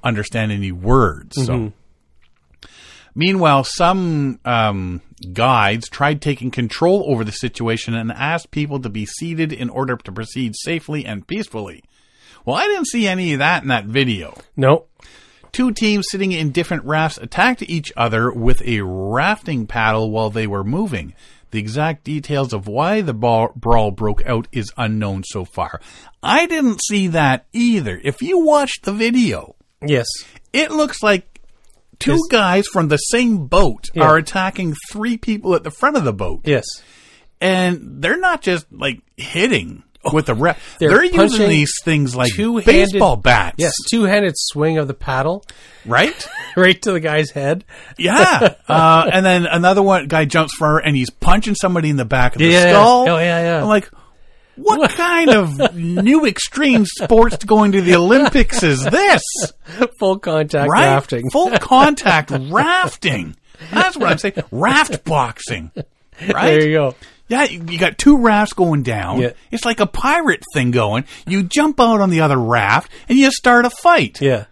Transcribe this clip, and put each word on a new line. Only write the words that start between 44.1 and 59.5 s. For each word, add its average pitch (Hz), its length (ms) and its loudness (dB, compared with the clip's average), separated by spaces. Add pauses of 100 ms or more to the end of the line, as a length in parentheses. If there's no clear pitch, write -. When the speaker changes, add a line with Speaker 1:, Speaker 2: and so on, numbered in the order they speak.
Speaker 2:
swing 156 420 -2
of 143 120 -2
the 135 40 -8
paddle. 143 520 -4 (400)
Speaker 1:
Right? 151 480 0
Speaker 2:
<laughs> 831 40 -12 (200)
Right 185 260 4
to 214 80 -2
the 175 80 -2
guy's 156 320 -2
head. 147 320 -4 (340)
Speaker 1:
Yeah. 254 640 4
Speaker 2:
<laughs> - 80 -20
Speaker 1:
Uh, 160 440 6
and 190 140 2
then 180 200 2
another 180 360 2
one 190 260 2
guy 160 180 2
jumps 156 300 0
for 156 120 -2
her 151 120 2
and 151 160 0
he's 123 140 -2
punching 202 460 4
somebody 175 340 0
in 147 80 0
the 123 80 -2
back 123 300 2
of - 40 -8
the 156 80 4
Speaker 2:
Yeah. 175 240 6
Speaker 1:
skull. 240 380 6
Speaker 2:
Oh, 170 80 2
yeah, 170 240 0
yeah. 170 200 0
Speaker 1:
I'm 208 60 -2
like, 214 220 2 (680)
"What 403 240 0
Speaker 2:
What? 294 120 2
Speaker 1:
kind 339 400 2
of 175 440 2
new 190 520 2
extreme 240 580 0
sports 226 580 2
going 214 280 4
to 196 100 2
the 180 140 6
Olympics 240 640 2
is 143 220 0
this?" 330 380 2 (400)